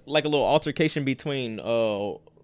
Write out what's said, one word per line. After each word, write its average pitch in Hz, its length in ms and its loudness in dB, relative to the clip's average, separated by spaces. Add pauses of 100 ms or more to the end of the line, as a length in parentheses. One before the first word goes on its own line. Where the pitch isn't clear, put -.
like, 151 220 0
a - 20 0
little 143 180 2
altercation 151 580 2
between, 131 560 -4
uh, 104 520 0 (320)